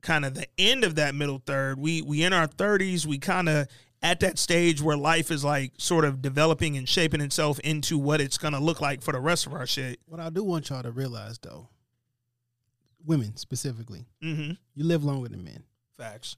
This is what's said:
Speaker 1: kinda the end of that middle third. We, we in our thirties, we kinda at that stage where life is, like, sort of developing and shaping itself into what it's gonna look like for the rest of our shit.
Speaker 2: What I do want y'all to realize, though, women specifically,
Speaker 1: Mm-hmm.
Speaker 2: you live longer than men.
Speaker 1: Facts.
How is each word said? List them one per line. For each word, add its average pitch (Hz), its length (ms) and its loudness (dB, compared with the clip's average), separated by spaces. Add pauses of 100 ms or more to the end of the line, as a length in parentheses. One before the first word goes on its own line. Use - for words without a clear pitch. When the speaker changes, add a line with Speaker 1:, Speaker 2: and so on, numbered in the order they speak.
Speaker 1:
kinda 151 280 0
the 139 180 -10 (100)
end 233 260 4
of 170 120 2
that 147 200 2
middle 143 300 -2
third. 135 340 -2
We, 160 220 0
we 147 220 0
in 185 100 4
our 170 140 4
thirties, 190 580 0
we 147 120 -2
kinda 160 500 2 (360)
at 170 180 2
that 185 180 0
stage 170 420 4
where 151 160 2
life 160 320 2
is, 147 140 -2
like, 143 340 0
sort 165 280 4
of 135 180 0
developing 151 520 2
and 131 140 -6
shaping 160 320 2
itself 147 380 0
into 147 400 0
what 147 200 2
it's 139 200 -2
gonna 147 200 -2
look 156 220 2
like 139 220 -2
for - 80 -4
the 131 80 -2
rest 160 260 0
of 139 80 -10
our 135 140 -8
shit. 127 400 -4
Speaker 2:
What 165 120 -12
I 165 120 -8
do 185 120 -2
want 170 260 -2
y'all 131 120 -6
to 123 100 -8
realize, 117 460 -8
though, - 320 -18 (1400)
women 127 320 0
specifically, 117 720 -8 (160)
Speaker 1:
Mm-hmm. 156 300 -4 (200)
Speaker 2:
you 143 100 -6
live 165 200 2
longer 139 260 -2
than 98 140 -12
men. 73 200 -18 (340)
Speaker 1:
Facts. 113 400 -14